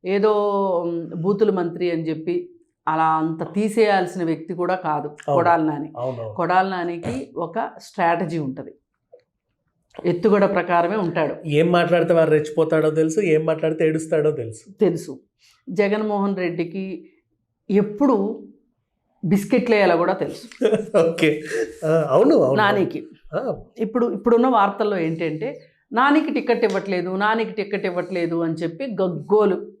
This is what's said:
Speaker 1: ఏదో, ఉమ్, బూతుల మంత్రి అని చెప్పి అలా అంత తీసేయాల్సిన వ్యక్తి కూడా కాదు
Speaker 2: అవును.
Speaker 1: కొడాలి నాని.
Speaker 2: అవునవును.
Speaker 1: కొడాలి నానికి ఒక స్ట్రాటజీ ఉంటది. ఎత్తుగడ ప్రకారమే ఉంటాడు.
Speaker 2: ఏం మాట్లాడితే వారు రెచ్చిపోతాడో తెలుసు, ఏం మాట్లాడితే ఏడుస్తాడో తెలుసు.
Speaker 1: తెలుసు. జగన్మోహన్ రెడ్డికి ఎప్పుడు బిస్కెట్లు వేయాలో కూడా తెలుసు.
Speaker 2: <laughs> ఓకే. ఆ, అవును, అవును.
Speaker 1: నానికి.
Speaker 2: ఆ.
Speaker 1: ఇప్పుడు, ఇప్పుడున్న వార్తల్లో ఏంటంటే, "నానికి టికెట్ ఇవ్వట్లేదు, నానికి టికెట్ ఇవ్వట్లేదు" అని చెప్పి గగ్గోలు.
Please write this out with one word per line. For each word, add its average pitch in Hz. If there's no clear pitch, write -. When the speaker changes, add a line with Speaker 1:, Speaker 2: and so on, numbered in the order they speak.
Speaker 1:
ఏదో, 202
ఉమ్, 170
బూతుల 202
మంత్రి 175
అని 160
చెప్పి 175
అలా 160
అంత 160
తీసేయాల్సిన 202
వ్యక్తి 165
కూడా 175
కాదు 151
Speaker 2:
అవును. 147
Speaker 1:
కొడాలి 170
నాని. 151
Speaker 2:
అవునవును. 117
Speaker 1:
కొడాలి 180
నానికి 180
ఒక 170
స్ట్రాటజీ 170
ఉంటది. 135
ఎత్తుగడ 196
ప్రకారమే 175
ఉంటాడు. 170
Speaker 2:
ఏం 151
మాట్లాడితే 170
వారు 160
రెచ్చిపోతాడో 156
తెలుసు, 160
ఏం 156
మాట్లాడితే 160
ఏడుస్తాడో 156
తెలుసు. 117
Speaker 1:
తెలుసు. 170
జగన్మోహన్ 202
రెడ్డికి 175
ఎప్పుడు 208
బిస్కెట్లు 214
వేయాలో 180
కూడా 175
తెలుసు. -
Speaker 2:
<laughs> 165
ఓకే. 156
ఆ, 156
అవును, 233
అవును. 139
Speaker 1:
నానికి. 196
Speaker 2:
ఆ. 214
Speaker 1:
ఇప్పుడు, 233
ఇప్పుడున్న 233
వార్తల్లో 208
ఏంటంటే, 165
"నానికి 285
టికెట్ 233
ఇవ్వట్లేదు, 190
నానికి 214
టికెట్ 196
ఇవ్వట్లేదు" 175
అని 165
చెప్పి 165
గగ్గోలు. 190